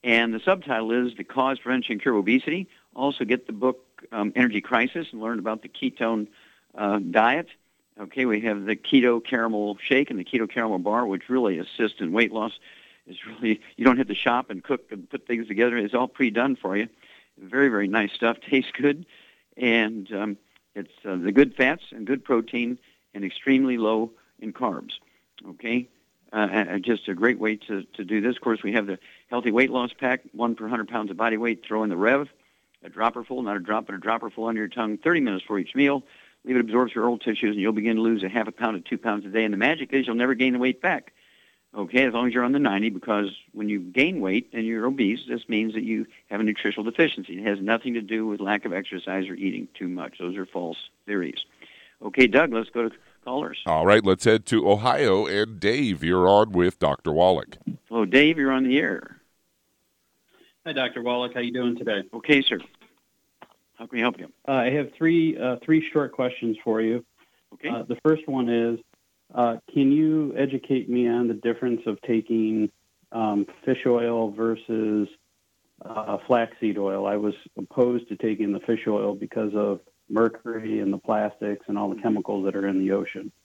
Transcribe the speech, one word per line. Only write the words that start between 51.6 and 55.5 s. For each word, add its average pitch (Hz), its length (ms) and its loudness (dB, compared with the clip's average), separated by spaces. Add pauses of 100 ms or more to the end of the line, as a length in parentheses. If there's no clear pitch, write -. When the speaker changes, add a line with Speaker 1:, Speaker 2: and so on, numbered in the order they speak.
Speaker 1:
Okay, 120 260 4
Doug, 139 240 2
let's 113 180 -4
go 117 180 -2
to - 80 -10 (260)
callers. 123 440 -8
Speaker 2:
All 80 180 2
right, 107 180 8
let's 95 220 2
head 110 220 4
to 110 200 2
Ohio. 107 600 4
And 104 340 -2